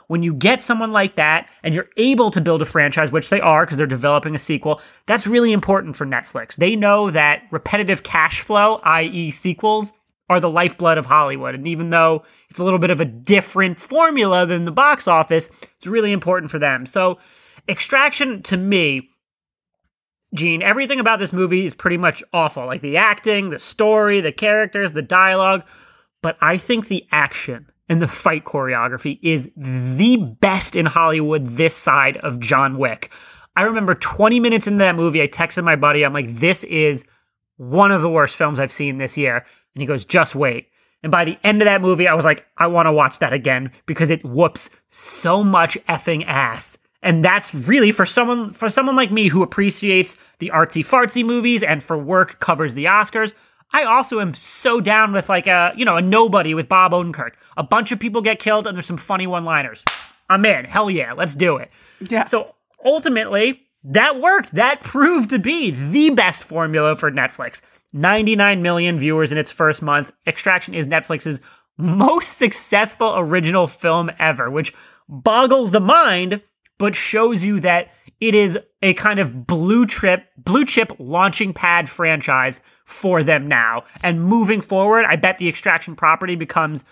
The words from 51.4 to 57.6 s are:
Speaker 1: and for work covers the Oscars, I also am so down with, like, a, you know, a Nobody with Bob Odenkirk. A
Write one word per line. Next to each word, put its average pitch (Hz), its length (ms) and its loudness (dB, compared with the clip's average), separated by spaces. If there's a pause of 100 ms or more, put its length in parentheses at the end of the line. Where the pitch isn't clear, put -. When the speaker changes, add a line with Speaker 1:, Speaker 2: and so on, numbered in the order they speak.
Speaker 1:
and 151 220 -2
for 165 120 -6
work 170 440 0
covers 160 340 -2
the 143 120 -4
Oscars, 208 460 2 (400)
I 294 120 2
also 240 340 0
am 185 160 -4
so - 460 -2
down 208 320 2
with, 190 160 -2
like, 180 180 -2
a, 180 300 4
you 233 80 -4
know, 185 120 2
a 175 60 0
Nobody 190 500 4
with 156 160 -4
Bob 185 240 4
Odenkirk. 170 420 -4 (220)
A 165 60 -4